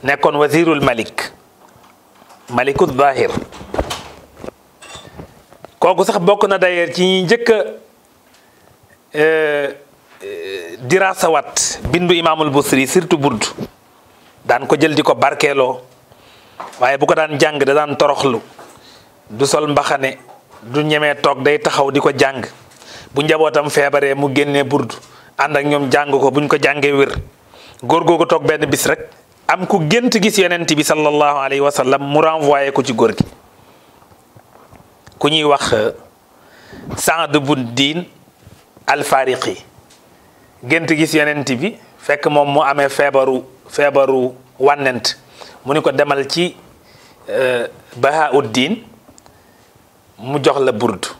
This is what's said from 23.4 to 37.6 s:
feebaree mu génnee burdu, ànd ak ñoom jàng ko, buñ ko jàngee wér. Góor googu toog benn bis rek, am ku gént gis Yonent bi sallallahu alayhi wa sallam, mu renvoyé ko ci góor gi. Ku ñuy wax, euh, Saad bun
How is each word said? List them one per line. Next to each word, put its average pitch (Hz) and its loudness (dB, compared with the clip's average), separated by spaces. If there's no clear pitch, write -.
feebaree 139 2
mu 143 -2
génnee 143 2
burdu, 131 -2
ànd 143 -2
ak 139 0
ñoom 143 0
jàng 143 2
ko, 135 2
buñ 143 0
ko 135 2
jàngee 143 0
wér. 139 2
Góor 151 0
googu 165 2
toog 165 0
benn 151 2
bis 147 -2
rek, - -2
am 180 0
ku 202 0
gént 240 2
gis 196 0
Yonent 175 0
bi 147 0
sallallahu 147 2
alayhi 139 -2
wa 143 2
sallam, 139 0
mu 143 0
renvoyé 147 2
ko 135 -2
ci 120 -4
góor 113 2
gi. - 0
Ku 147 0
ñuy 156 0
wax, 143 2
euh, 110 0
Saad 160 0
bun 131 -2